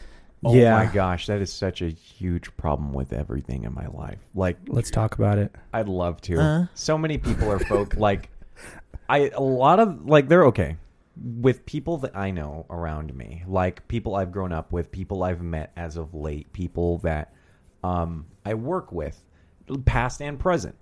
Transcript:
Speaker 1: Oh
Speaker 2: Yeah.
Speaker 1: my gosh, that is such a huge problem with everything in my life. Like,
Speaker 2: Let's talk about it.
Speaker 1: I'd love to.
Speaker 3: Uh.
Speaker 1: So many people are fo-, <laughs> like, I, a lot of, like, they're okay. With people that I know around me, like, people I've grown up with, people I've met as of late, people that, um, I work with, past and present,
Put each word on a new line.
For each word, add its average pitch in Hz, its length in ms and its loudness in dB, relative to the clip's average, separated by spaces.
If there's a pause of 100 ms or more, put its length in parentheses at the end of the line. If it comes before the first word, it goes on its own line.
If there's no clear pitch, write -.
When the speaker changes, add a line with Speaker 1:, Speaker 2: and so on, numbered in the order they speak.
(440)
Speaker 1:
Oh 120 100 6
Speaker 2:
Yeah. 117 200 10 (100)
Speaker 1:
my 87 80 0
gosh, 92 340 0
that 104 140 0
is 92 120 -4
such 92 280 -4
a 87 80 -2
huge - 680 -6
problem 73 360 -2
with 67 200 -4
everything 64 520 -6
in 60 100 -8
my - 120 -8
life. - 320 -10 (160)
Like, 92 240 -2 (100)
Speaker 2:
Let's - 220 -2
talk 110 240 0
about 104 240 2
it. 104 160 -2 (180)
Speaker 1:
I'd 110 160 -2
love 87 340 -2
to. 85 180 -2
Speaker 3:
Uh. 156 340 4
Speaker 1:
So 156 240 -2
many 156 200 -2
people 110 320 0
are 98 80 0
fo-, 101 340 0
<laughs> - 40 2
like, 101 340 2 (800)
I, 143 260 4
a - 60 -4
lot 135 400 6
of, 180 260 2
like, 143 220 8
they're 170 180 8
okay. 82 300 2 (640)
With 135 240 2
people 151 340 -6
that 127 180 -8
I 98 140 -4
know 78 380 -8
around 78 460 -8
me, 65 320 -14
like, 92 420 0
people 110 280 -4
I've 90 160 -2
grown 92 200 -4
up 78 200 -6
with, 87 200 -4
people 92 300 -4
I've 90 200 -2
met 80 340 -6
as 82 200 -10
of 82 180 -10
late, 76 380 -8
people 87 460 -2
that, 78 340 -4 (500)
um, 85 440 -4 (180)
I 107 100 -4
work 160 380 -6
with, 76 260 -8 (680)
past 123 340 0
and 143 180 -8
present, 160 440 -2